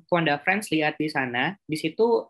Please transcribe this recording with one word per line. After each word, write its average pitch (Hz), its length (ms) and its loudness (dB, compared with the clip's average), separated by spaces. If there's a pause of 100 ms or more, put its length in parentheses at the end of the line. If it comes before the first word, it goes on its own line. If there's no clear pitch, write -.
Quanda 156 340 2
Friends 196 300 -2
lihat 151 260 0
di 151 140 -2
sana. 135 560 -2
Di 151 100 -6
situ, 220 540 0